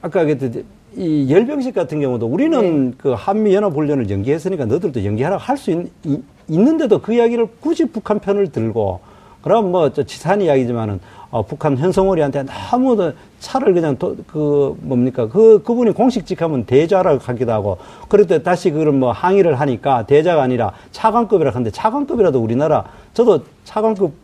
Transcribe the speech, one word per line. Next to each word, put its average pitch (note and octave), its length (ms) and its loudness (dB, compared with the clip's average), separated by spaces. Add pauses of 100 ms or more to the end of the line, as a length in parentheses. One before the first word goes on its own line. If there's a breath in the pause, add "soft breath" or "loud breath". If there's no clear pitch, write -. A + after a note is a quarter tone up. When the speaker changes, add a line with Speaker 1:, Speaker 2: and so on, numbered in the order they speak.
Speaker 1:
아까 E3+ 220 0
그 C3 400 -2 (320)
이 D3+ 340 0
열병식 B3 440 0
같은 D#3 260 -2
경우도 B2 260 -2
우리는 F3 640 0
Speaker 2:
네. B2 60 -12
Speaker 1:
그 C#3 160 -2
한미연합훈련을 D#3+ 960 0
연기했으니까 C#3+ 560 -2
너들도 C3 400 -2
연기하라 A#2+ 320 -2
할 - 220 -4
수 - 120 -6
있-, E3+ 200 -4 (140)
이-, D3 180 -4 (260)
있는데도 A3 520 2
그 G#3+ 120 -6
이야기를 A#3 360 2 (120)
굳이 D#4+ 240 -2
북한 G#3+ 340 -4
편을 G3 320 -2
들고 G#2+ 500 -4 (420 loud breath)
그럼 G3 280 2
뭐 E3+ 220 2
저 D3 100 -4
치사한 F#3 380 -2
이야기지만은, A#2+ 580 0 (320 loud breath)
어, A2+ 140 -2
북한 D3 320 -2
현성월이한테 D#3+ 680 0 (240)
너무 B3+ 260 2
더 F3 160 0 (280 loud breath)
차를 B3+ 340 0
그냥 D#3+ 220 0
도-, F3 200 -4 (100)
그 D3 540 0
뭡니까? B2 480 -2
그, G#3+ 340 6
그분이 A#3 300 0
공식 A3+ 320 0
직하면 D#3 400 -4
대좌라고 E3 580 2
하기도 A#2+ 300 -4
하고 G2+ 240 -2 (320 loud breath)
그럴 G3+ 180 4
때 E3 160 0
다시 F3+ 280 0
그걸 D3+ 220 0
뭐 B2+ 200 2
항의를 F3+ 480 2
하니까 C3 460 0
대자가 D#3 360 4
아니라 A#2+ 300 0 (200 loud breath)
차관급이라 G#3 580 2
하는데 A2+ 200 -4
차관급이라도 A3 680 0
우리나라, A#2+ 440 0 (280 loud breath)
저도 A3 300 4 (220)
차관급 G#3 600 -2